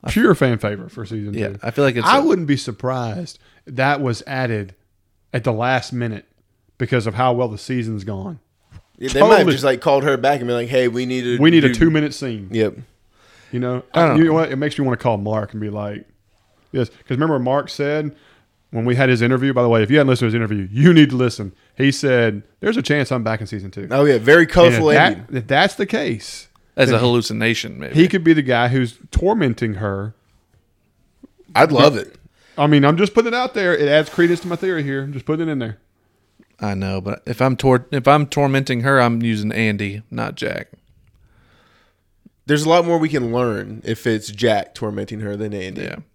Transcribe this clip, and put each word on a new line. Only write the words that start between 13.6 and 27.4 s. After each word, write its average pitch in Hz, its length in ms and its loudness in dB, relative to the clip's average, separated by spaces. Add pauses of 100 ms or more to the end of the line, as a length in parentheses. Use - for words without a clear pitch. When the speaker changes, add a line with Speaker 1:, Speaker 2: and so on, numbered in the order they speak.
Speaker 1:
I 165 100 4
don't 151 120 2
Speaker 2:
you 160 80 6
Speaker 1:
know. 160 40 2
Speaker 2:
know 156 60 2
what? 160 160 0
It 131 60 -6
makes 147 200 -4
me 143 80 -2
wanna 123 120 -2
call 113 200 -2
Mark 107 360 -4
and 107 80 -10
be 104 100 -8
like, 104 340 -10 (680)
yes, 123 180 -2
'cause - 220 -14
remember 143 280 0
Mark 135 300 -2
said 147 460 -4 (540)
when 117 160 -6
we 123 100 2
had 131 140 2
his 117 140 4
interview, 131 300 2
by 123 100 2
the 120 60 2
way, 113 120 4
if 104 80 0
you 143 80 4
hadn't 139 120 4
listened 120 220 2
to - 20 -2
his - 20 -2
interview, 107 360 -2
you 147 220 6
need 156 160 6
to 131 60 -6
listen. 113 360 -2 (240)
He 135 160 2
said, 120 520 0 (160)
"There's 220 180 -2
a - 60 -2
chance 147 280 0
I'm 123 120 -4
back 110 180 -4
in 101 60 -10
season 98 240 -12
two." 98 180 -12
Speaker 3:
Oh, 135 160 2
yeah. 131 140 4
Very 151 240 6
Speaker 2:
And 160 80 -2
Speaker 3:
colorful 156 400 4
Speaker 2:
if - 60 6
that, 170 160 4
Speaker 3:
ending. 104 240 -10
Speaker 2:
if 110 100 -8
that's 160 280 2
the 202 120 -4
case, - 600 -6 (300)
Speaker 1:
As 131 120 4
a - 20 2
Speaker 2:
then 113 100 2
Speaker 1:
hallucination, 113 800 -2